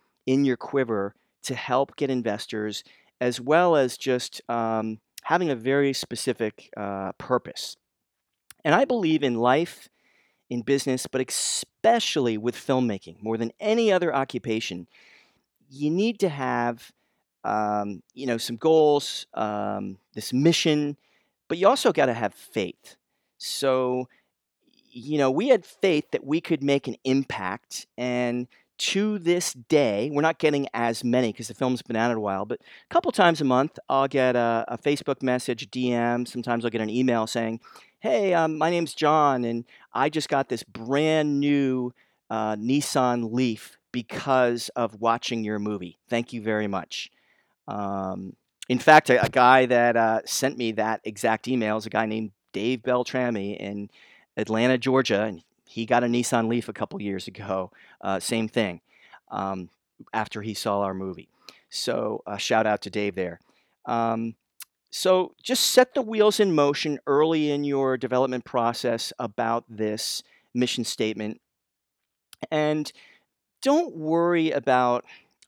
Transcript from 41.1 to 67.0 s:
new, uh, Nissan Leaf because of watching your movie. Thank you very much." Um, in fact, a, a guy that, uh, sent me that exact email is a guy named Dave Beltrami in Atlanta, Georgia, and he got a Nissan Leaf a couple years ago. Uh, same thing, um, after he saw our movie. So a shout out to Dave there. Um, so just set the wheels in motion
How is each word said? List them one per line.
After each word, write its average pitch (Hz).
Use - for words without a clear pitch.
new, 135
uh, 107
Nissan 123
Leaf 120
because 123
of 110
watching 117
your 107
movie. 101
Thank 120
you 117
very 107
much." -
Um, 95
in 127
fact, 156
a, 123
a 113
guy 127
that, 120
uh, 113
sent -
me 120
that 110
exact 110
email 110
is 107
a 113
guy 113
named 107
Dave 113
Beltrami 123
in 101
Atlanta, 113
Georgia, 120
and 95
he 113
got 123
a 120
Nissan 120
Leaf 117
a 107
couple -
years 98
ago. 95
Uh, 95
same 113
thing, 98
um, 98
after 110
he 107
saw 101
our 95
movie. 95
So 113
a 101
shout 110
out 104
to -
Dave 101
there. 90
Um, 113
so 185
just 254
set 254
the 277
wheels 214
in 196
motion 147